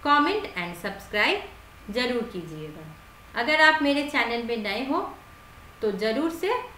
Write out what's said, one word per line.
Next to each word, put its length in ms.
comment 400
and 220
subscribe 1160
जरूर 300
कीजिएगा। 1080
अगर 200
आप 220
मेरे 260
channel 340
में 140
नए 300
हो 140
तो 100
ज़रूर 400
से 180